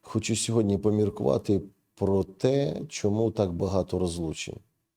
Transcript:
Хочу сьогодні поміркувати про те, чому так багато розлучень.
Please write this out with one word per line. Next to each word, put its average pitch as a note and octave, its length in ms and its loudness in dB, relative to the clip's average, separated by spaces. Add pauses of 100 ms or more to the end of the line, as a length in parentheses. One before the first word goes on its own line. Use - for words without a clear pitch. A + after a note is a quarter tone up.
Хочу A2 340 -2
сьогодні G#2+ 420 2
поміркувати G#2 840 2 (340)
про G2 280 2
те, C#3 680 0
чому G#2+ 420 0
так F#2+ 220 0
багато F#2 460 0
розлучень. E2+ 600 -4 (380)